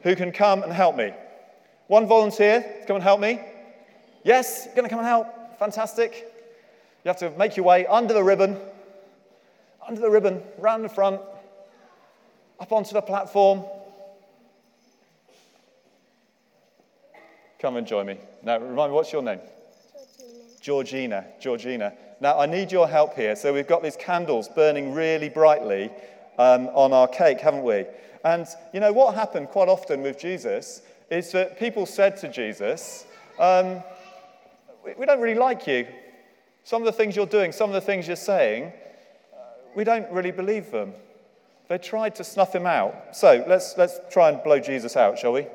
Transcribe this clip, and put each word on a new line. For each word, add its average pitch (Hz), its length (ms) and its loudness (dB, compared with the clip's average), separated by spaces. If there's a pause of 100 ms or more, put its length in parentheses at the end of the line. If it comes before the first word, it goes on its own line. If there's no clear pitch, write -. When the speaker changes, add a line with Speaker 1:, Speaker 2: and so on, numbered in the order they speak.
Speaker 1:
who 180 140 2
can 180 160 -6
come 196 320 2
and 165 80 -8
help 170 240 2
me. 107 160 -4 (720)
One 214 200 4
volunteer 214 560 4 (180)
to - 60 -18
come 202 100 -2
and 180 60 -4
help 202 180 4
me. 226 180 -2 (840)
Yes, 247 500 2
gonna 240 140 0
come 226 100 -6
and 233 80 -4
help. 233 520 -4
Fantastic. 220 680 -4 (800)
You 170 60 -2
have 180 80 -4
to 170 120 -6
make 185 260 -2
your 185 80 -2
way 180 220 6
under 226 260 2
the 208 120 4
ribbon, 196 340 2 (1300)
under 226 140 -12
the 226 100 2
ribbon, 190 320 2 (160)
round 220 240 0
the 214 60 -8
front, 196 320 -2 (1400)
up 185 140 -8
onto 208 220 -2
the 208 80 0
platform. 196 600 0 (4000)
Come 127 160 -4
and 113 100 -6
join 101 200 -4
me. 98 100 -10 (260)
Now, 113 160 -2
remind 131 320 -4
me, 143 60 -2
what's 156 160 -2
your 147 100 -4
name? 107 160 -6 (1200)
Speaker 2:
Georgina. - 0 -
Speaker 1:
Georgina, 131 680 -6 (120)
Georgina. 120 540 -6 (280)
Now, 147 180 2
I 147 80 2
need 180 260 -4
your 170 160 4
help 151 260 2
here. 107 220 -2
So 143 160 -2
we've 143 140 -2
got 165 160 0
these 151 140 -6
candles 160 520 -4
burning 143 460 0
really 160 340 -2
brightly, 147 640 2 (480)
um, 127 300 6
on 135 240 4
our 127 140 6
cake, 139 340 2
haven't 143 220 0
we? 104 220 0 (400)
And 165 220 0 (260)
you 190 80 -6
know, 208 120 4
what 233 220 4
happened 185 340 -6
quite 185 200 2
often 170 340 0
with 139 160 -6
Jesus 139 600 -8 (300)
is 175 220 -6
that 185 260 -2
people 220 280 -6
said 196 320 0
to 156 100 -12
Jesus, 113 800 -8 (320)
um, 185 440 2 (1040)
"We, - 140 -14
we 262 80 -4
don't 277 140 4
really 226 180 0
like 254 280 0
you. 127 200 -2 (800)
Some 226 180 -4
of 226 40 -2
the 220 60 0
things 214 220 -2
you're 202 120 -2
doing, 202 260 0
some 214 180 -2
of 196 40 -6
the 190 60 0
things 190 260 -4
you're 170 100 -6
saying, 151 560 -2 (600)
uh, - 40 -20 (380)
we 208 100 -4
don't 226 260 0
really 180 220 -4
believe 190 380 -6
them." 101 240 -6 (720)
They 180 100 -4
tried 220 380 -6
to 190 80 -14
snuff 190 300 0
him 180 120 -4
out. 120 480 -2
So 139 320 8
let's, 180 300 0
let's 180 240 0 (100)
try 165 200 4
and 151 120 -6
blow 151 160 4
Jesus 123 380 -6
out, 113 220 2
shall 123 140 0
we? 143 220 -4